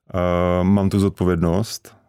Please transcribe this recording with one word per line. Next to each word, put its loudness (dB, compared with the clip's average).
eh, 0
mám 2
tu 0
zodpovědnost -2